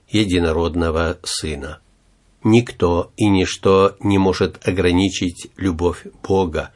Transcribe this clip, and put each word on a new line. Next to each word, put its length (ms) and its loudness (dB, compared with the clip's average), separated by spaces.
единородного 1160 0
Сына. 560 -8
Никто 720 2
и 100 2
ничто 760 2
не 180 2
может 480 -2
ограничить 800 0
любовь 480 -4
Бога, 540 -2